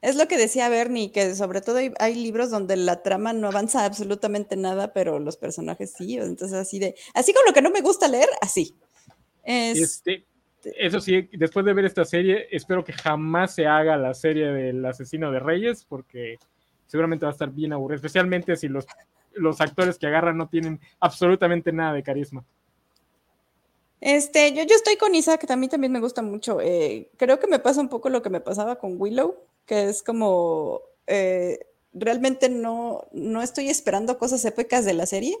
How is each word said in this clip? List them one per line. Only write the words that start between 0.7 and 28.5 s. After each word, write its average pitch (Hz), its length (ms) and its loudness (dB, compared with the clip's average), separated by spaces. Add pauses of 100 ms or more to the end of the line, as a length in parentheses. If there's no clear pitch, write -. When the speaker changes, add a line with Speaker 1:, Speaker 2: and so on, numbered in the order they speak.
Speaker 1:
que 196 220 2
sobre 190 260 -4
todo 233 180 -2
hay, 262 200 -2
hay 226 160 2
libros 233 360 -2
donde 196 260 -2
la 180 260 0
trama 196 300 -2
no 220 160 -2
avanza 208 360 0
absolutamente 202 720 -4
nada, 190 360 -2
pero 170 260 0
los 147 180 -6
personajes 165 600 -8
sí, 202 200 -8
entonces 190 400 -6
así 190 220 -6
de, 190 160 -4 (200)
así 262 180 2
como 508 140 8
lo 381 60 8
que 277 100 8
no 320 80 4
me 392 100 0
gusta 339 280 2
leer, 262 200 4 (120)
así. - 340 -2 (680)
Es 233 340 0
Speaker 2:
Este, 170 460 -2 (400)
eso 196 360 -2
sí, 185 320 0
después 165 320 0
de 202 80 4
ver 196 120 2
esta 185 200 0
serie, 185 460 0
espero 180 340 -4
que 165 80 -14
jamás 160 640 -2
se 160 120 2
haga 156 300 4
la 131 180 -2
serie 156 340 0
del 131 360 -4
Asesino 139 460 -6
de 135 100 -2
Reyes, 185 440 -2
porque 123 540 -12 (480)
seguramente 160 400 -2
va 147 40 -2
a - 20 -6
estar 143 180 -6
bien 151 220 -6
aburrido, 139 240 -4
especialmente 175 600 0
si 156 120 -6
los, 135 180 -6 (480)
los 160 260 0
actores 175 380 0
que - 80 -4
agarran 160 300 2
no 160 120 -4
tienen 160 320 -4 (200)
absolutamente 175 720 2
nada 160 220 -2
de 143 80 -4
carisma. 139 420 -6 (1600)
Speaker 1:
Este, 294 520 4
yo, 294 120 0
yo 427 120 8
estoy 440 200 4
con 415 180 2
Isaac, 320 360 2
a 254 60 2
mí 262 120 0
también 269 240 0
me 247 80 0
gusta 247 220 -4
mucho. 214 380 -4
Eh, 151 560 0
creo 262 240 4
que 403 60 0
me 339 120 4
pasa 262 220 2
un 269 80 -2
poco 233 200 -4
lo 254 140 0
que 208 80 -4
me 175 100 -4
pasaba 208 380 -4